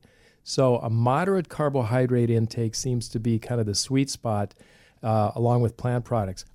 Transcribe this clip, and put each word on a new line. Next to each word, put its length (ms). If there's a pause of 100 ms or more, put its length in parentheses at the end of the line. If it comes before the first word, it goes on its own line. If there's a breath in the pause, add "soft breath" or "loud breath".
(420 soft breath)
So 360
a 120
moderate 580
carbohydrate 800
intake 460
seems 360
to 100
be 180
kind 220
of 60
the 80
sweet 360
spot, 440 (480 soft breath)
uh, 320
along 280
with 160
plant 260
products. 400 (100)